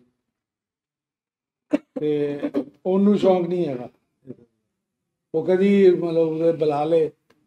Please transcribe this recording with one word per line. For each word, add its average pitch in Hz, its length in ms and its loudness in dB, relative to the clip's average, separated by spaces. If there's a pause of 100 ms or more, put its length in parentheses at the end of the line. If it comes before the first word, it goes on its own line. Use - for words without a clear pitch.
(2000)
ਤੇ 147 400 -4 (460)
ਉਹਨੂੰ 196 320 2
ਸ਼ੌਂਕ 180 300 2
ਨਹੀਂ 175 200 -4
ਹੈਗਾ। 120 220 -8 (1500)
ਉਹ 160 100 -4
ਕਦੀ, 190 440 4
ਮਤਲਬ, 170 280 0
ਉਹਦੇ 165 340 0
ਬੁਲਾ 151 320 -2
ਲਏ 160 260 0 (380)